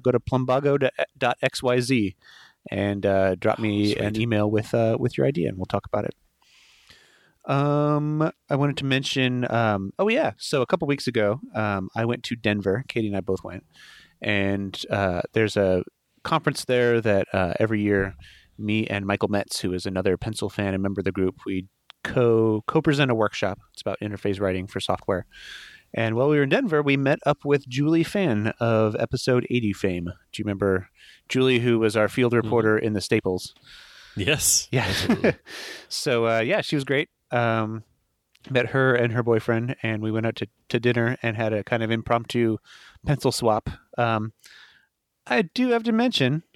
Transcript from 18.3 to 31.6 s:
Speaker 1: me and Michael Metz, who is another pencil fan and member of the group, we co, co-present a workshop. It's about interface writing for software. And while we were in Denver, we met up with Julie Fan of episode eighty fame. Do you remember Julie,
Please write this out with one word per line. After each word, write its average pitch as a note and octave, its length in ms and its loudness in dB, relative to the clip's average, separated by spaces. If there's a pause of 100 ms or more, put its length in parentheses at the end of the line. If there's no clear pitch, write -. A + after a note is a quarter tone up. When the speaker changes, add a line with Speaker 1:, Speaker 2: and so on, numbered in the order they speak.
Speaker 1:
me G#2+ 300 -2
and G2+ 200 -4
Michael G2 220 0
Metz, G2+ 320 -2
who F2+ 120 -2
is F2+ 140 -4
another F#2 300 0
pencil G#2+ 320 -6
fan G2 240 -4
and F#2+ 120 -2
member G2 160 -4
of F#2 40 -2
the F#2+ 60 -2
group, F#2 340 -2
we F#2+ 220 -6 (380)
co, A2+ 640 2
co-present D3 460 2
a - 20 0
workshop. G#2 440 -2 (140)
It's - 100 -18
about G2 180 -6
interface G2+ 400 -4
writing F#2 260 -2
for - 140 -8
software. F#2 440 -2 (680)
And A2+ 220 -2
while C3 120 2
we D3+ 80 4
were C#3+ 60 4
in C3+ 60 0
Denver, E3 340 2
we C#3 140 2
met C#3 280 2
up D3 200 0
with C#3+ 240 0
Julie D3 340 2
Fan C3 460 0 (100)
of A2 400 2
episode B2 520 0
eighty A#2 220 0
fame. F2+ 340 -2
Do - 340 -10
you G#2 40 -6
remember G2 440 0 (400)
Julie, C3 320 4